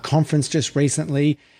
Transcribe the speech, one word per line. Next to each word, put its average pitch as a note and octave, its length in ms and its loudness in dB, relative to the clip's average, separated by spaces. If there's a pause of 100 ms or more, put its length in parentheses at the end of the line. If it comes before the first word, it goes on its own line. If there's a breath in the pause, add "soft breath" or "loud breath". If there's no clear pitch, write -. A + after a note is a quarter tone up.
conference D3+ 440 0
just - 280 -2
recently. D3 640 0 (220 soft breath)